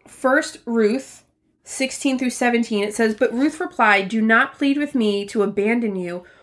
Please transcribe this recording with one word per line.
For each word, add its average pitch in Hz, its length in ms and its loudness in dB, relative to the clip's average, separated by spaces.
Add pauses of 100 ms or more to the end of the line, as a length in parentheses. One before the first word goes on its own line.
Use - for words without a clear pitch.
First - 600 -2
Ruth 233 600 0 (400)
sixteen 262 520 -2
through 254 120 -2
seventeen, 233 560 0
it 208 100 -8
says, 220 180 2
"But 226 200 0
Ruth 285 260 0
replied, 214 480 2
'Do 220 140 -2
not 226 360 2
plead 277 200 0
with 285 180 -4
me 202 320 0
to 208 160 -2
abandon 208 540 -2
you 180 260 -8 (200)